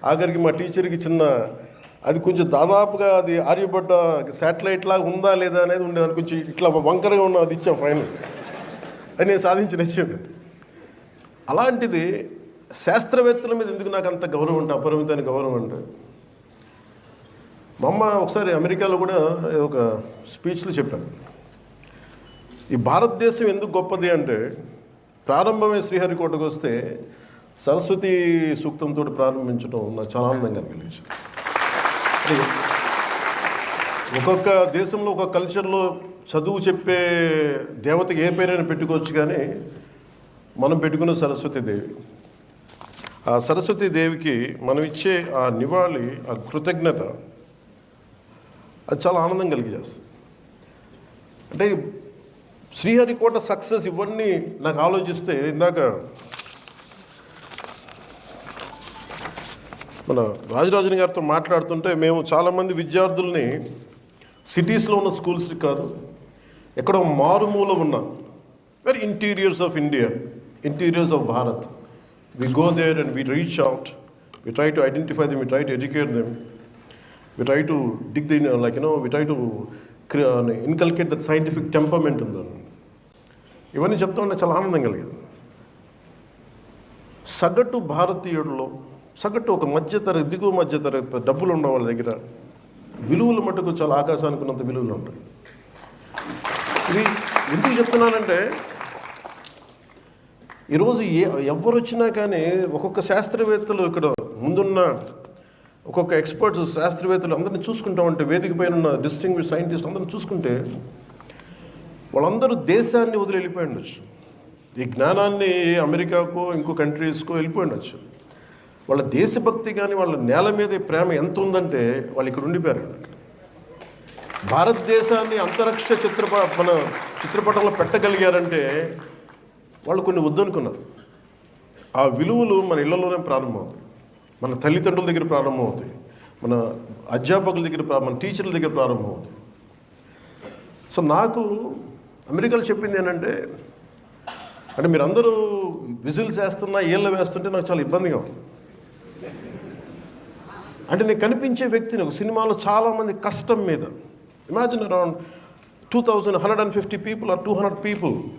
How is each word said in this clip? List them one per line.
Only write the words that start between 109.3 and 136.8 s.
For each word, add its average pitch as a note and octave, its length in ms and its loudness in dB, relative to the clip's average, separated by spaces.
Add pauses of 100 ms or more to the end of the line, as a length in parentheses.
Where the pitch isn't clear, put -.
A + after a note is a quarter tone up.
సైంటిస్ట్ E3 340 -2
అందరినీ F3+ 280 -6
చూసుకుంటే, E3 640 -4 (1300)
వాళ్ళందరూ G#3+ 420 2
దేశాన్ని A3 640 2
వదిలి G3 200 0
వెళ్ళిపోయి F3 300 -4
ఉండొచ్చు, - 500 -12 (640)
ఈ B2+ 40 -4
జ్ఞానాన్ని F3+ 920 2
అమెరికాకో F3 800 0
ఇంకో D#3+ 200 -2
కంట్రీస్కో D#3 600 -2
వెళ్ళిపోయి E3 360 -2
ఉండొచ్చు. - 300 -10 (920)
వాళ్ళ C#3 140 2
దేశభక్తి A3 720 0
కానీ G3+ 200 -2
వాళ్ళ F3 220 0
నేల C#3 360 4
మీద G#3 280 0 (100)
ప్రేమ E3+ 220 2
ఎంత D#3+ 280 0
ఉందంటే, C#3 760 0
వాళ్ళు C3 140 0
ఇక్కడ C3+ 140 -4
ఉండిపోయారు. E3 500 -2 (1500)
భారతదేశాన్ని A3 920 4
అంతరిక్ష A3 540 0
చిత్రప-, G3+ 580 2 (100)
మన F3+ 100 4 (520)
చిత్రపటంలో G3+ 500 2
పెట్టగలిగారంటే F3+ 920 4 (1200)
వాళ్ళు F3+ 240 0
కొన్ని F3+ 200 2
వద్దనుకున్నారు. E3 540 0 (1200)
ఆ C3+ 40 6 (160)
విలువలు G#3+ 360 4 (140)
మన E3 100 2
ఇళ్లలోనే F3+ 400 0 (100)
ప్రారంభమవుతాయి, A2+ 540 -4 (580)
మన B2+ 120 -2 (100)
తల్లిదండ్రుల F3 460 4
దగ్గర E3 240 0
ప్రారంభమవుతాయి, C3 600 0 (500)
మన A#2+ 100 2 (580)